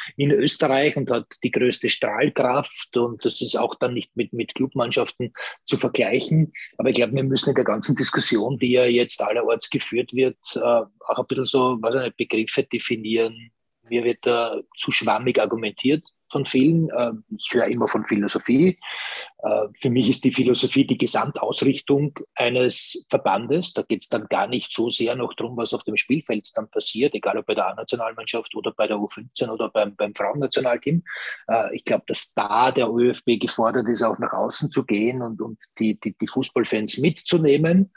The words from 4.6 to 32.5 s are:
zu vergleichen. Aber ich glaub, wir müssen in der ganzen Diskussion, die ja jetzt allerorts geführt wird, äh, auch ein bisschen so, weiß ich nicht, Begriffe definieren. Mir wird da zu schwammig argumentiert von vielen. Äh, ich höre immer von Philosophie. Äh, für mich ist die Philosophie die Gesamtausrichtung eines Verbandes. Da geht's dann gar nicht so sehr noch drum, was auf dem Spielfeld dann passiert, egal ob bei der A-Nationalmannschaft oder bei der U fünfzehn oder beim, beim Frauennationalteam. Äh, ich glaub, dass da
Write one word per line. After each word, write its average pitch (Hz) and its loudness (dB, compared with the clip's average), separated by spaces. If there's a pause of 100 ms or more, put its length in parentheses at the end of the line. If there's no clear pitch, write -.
zu 135 0
vergleichen. 131 2 (240)
Aber 131 0
ich 107 2
glaub, 120 2
wir 135 0
müssen 131 0
in 131 2
der 127 4
ganzen 107 0
Diskussion, 123 0
die 123 2
ja 123 6
jetzt 120 2
allerorts 113 0
geführt 120 -2
wird, 131 0 (160)
äh, - -4
auch 117 0
ein 120 -2
bisschen 127 -2
so, 127 2
weiß 117 0
ich 131 0
nicht, 117 -6
Begriffe 113 0
definieren. 113 -2 (400)
Mir 120 0
wird 120 0
da 117 0 (160)
zu - -6
schwammig 120 0
argumentiert 113 0 (260)
von 139 -2
vielen. 160 4
Äh, 120 -2 (260)
ich - -10
höre 120 4
immer 117 0
von 107 -2
Philosophie. 117 2 (600)
Äh, 107 0 (100)
für - 0
mich 123 4
ist - 0
die 127 4
Philosophie 127 4
die 131 0
Gesamtausrichtung 135 0 (160)
eines 123 0
Verbandes. 120 0
Da - -4
geht's - -4
dann 107 -2
gar 98 0
nicht 117 -6
so 117 0
sehr 120 0
noch 123 -4
drum, 117 -8
was 113 -4
auf 113 -6
dem 107 -6
Spielfeld - -2
dann 107 -4
passiert, 113 -2
egal 104 -2
ob 104 -8
bei 107 -2
der 98 0
A-Nationalmannschaft 113 -6
oder 110 -6
bei 107 0
der 104 -2
U 101 -2
fünfzehn 120 -6
oder 110 -4
beim, 101 0
beim 104 -4
Frauennationalteam. 127 0 (440)
Äh, 113 0
ich - -12
glaub, - 0
dass - -2
da 113 2